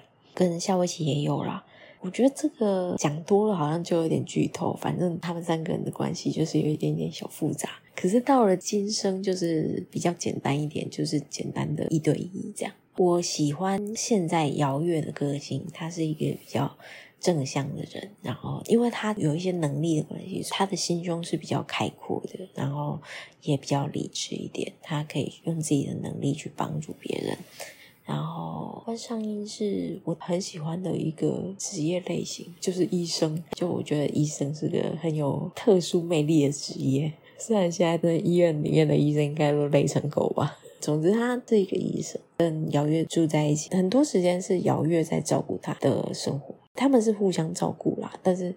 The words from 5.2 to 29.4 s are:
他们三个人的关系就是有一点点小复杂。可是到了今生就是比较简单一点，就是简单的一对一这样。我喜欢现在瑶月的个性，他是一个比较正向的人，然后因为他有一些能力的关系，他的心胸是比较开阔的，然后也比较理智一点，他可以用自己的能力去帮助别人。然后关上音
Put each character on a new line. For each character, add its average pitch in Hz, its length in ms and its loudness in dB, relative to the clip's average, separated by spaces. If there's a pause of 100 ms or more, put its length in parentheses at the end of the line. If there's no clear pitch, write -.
他 170 120 -6
们 170 80 -6
三 165 220 -2
个 156 80 -2
人 - 140 -2
的 170 40 -4
关 - 240 -4
系 - 160 -4
就 156 140 0
是 156 160 0
有 - 80 2
一 151 80 2
点 151 180 0
点 160 160 -2
小 - 200 -12
复 - 240 -2
杂。 - 160 -6 (260)
可 185 140 0
是 226 100 4
到 254 240 4
了 190 140 6
今 202 340 -2
生 196 320 -2
就 190 100 0
是 170 560 0
比 151 120 -6
较 175 100 2
简 - 300 -4
单 143 200 0
一 151 60 0
点， 151 220 -6
就 151 160 -4
是 151 160 0
简 - 280 -8
单 147 280 -4
的 - 100 -2
一 160 100 2
对 156 160 4
一 - 400 -6
这 - 120 -6
样。 - 80 -10 (240)
我 175 240 4
喜 151 320 0
欢 196 420 -2
现 190 320 2
在 160 200 2
瑶 139 340 0
月 170 180 2
的 - 140 -4
个 143 260 -2
性， 139 340 -6
他 165 160 -8
是 170 140 -2
一 156 100 0
个 151 60 -6
比 143 260 -2
较 - 300 -2 (460)
正 156 240 2
向 139 280 -4
的 - 160 -8
人， - 220 -12 (100)
然 - 140 -6
后 135 300 -8
因 233 160 4
为 240 100 2
他 214 220 -4
有 160 200 0
一 160 60 -2
些 180 120 -2
能 147 300 -2
力 156 200 2
的 - 20 -4
关 - 240 -10
系， 170 220 -6
他 - 160 0
的 196 100 -4
心 175 300 -2
胸 170 180 -4
是 170 140 -2
比 156 100 -8
较 139 160 -2
开 - 240 -2
阔 - 400 -6
的， - 260 -14
然 143 160 -4
后 147 300 -4 (440)
也 147 120 2
比 - 100 -6
较 139 220 0
理 - 240 -6
智 - 240 -6
一 - 140 -8
点， - 320 -8
他 151 240 -4
可 151 140 -4
以 - 160 -4 (100)
用 165 120 -2
自 151 120 -4
己 143 160 2
的 - 80 -4
能 - 260 -6
力 139 140 0
去 - 200 -8
帮 - 280 -4
助 - 180 -10
别 - 220 -6
人。 53 160 -4 (680)
然 147 160 -4
后 165 640 -8
关 233 140 -6
上 226 260 -6
音 208 240 -4